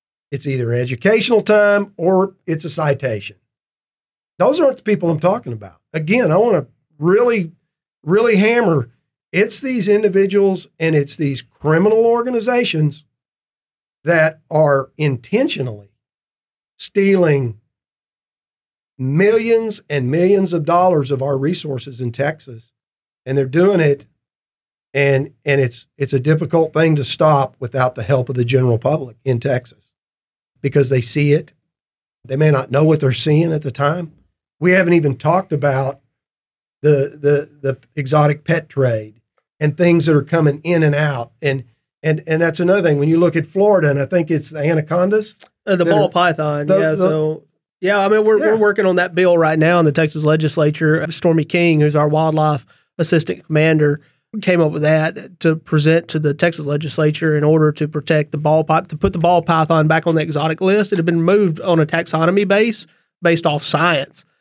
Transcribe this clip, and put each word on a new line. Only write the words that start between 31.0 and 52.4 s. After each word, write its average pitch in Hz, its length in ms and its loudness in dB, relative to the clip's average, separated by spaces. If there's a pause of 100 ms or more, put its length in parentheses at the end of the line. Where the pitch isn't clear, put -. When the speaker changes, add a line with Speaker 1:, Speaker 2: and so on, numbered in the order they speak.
Speaker 1:
see 147 320 0
it. - 200 -2 (720)
They 135 120 -8
may 156 140 2
not 131 200 0
know 143 140 2
what 156 160 2
they're 135 120 0
seeing 156 400 0
at 151 100 -4
the 131 100 -8
time. 160 400 -4 (480)
We 180 120 2
haven't 180 220 4
even 147 220 2
talked 175 360 0
about 135 480 -2 (800)
the, 143 380 2
the, 143 300 0 (100)
the 135 180 -4 (180)
exotic 147 480 0
pet 156 240 -4
trade 113 520 -4 (380)
and 151 180 -2
things 170 300 2
that 160 100 2
are 139 60 2
coming 151 420 0
in 170 180 0
and 147 120 2
out. 143 460 -4
And, 135 240 -4 (380)
and, 156 240 -2
and 160 160 -2
that's 165 180 -2
another 185 220 2
thing. 151 160 2
When 143 100 0
you 165 100 2
look 170 180 2
at 156 100 -2
Florida, 190 440 2
and 139 80 0
I 139 80 -2
think 165 240 -2
it's 151 200 -4
the 156 100 -10
anacondas 170 760 -2 (320)
Speaker 2:
Uh, 196 100 0
the 175 80 0
Speaker 1:
that 165 60 2
Speaker 2:
ball 202 140 4
Speaker 1:
are 180 60 -2
Speaker 2:
python, 151 560 0
Speaker 1:
the, 190 120 2
Speaker 2:
yeah, 160 120 2
Speaker 1:
the 156 60 0
Speaker 2:
so, 156 480 -2 (360)
yeah, 202 180 0
I 196 100 0
mean, 214 160 2
we're, 214 140 4
we're 214 160 2
Speaker 1:
Yeah. 220 60 0
Speaker 2:
working 208 260 2
on 185 100 2
that 180 180 -2
bill 180 240 4
right 160 200 2
now 165 200 4
in 165 80 4
the 147 60 2
Texas 156 300 -2
legislature. 156 880 0
Stormy 165 340 0
King, 170 360 0
who's 147 160 2
our 151 120 2
wildlife 156 580 0 (320)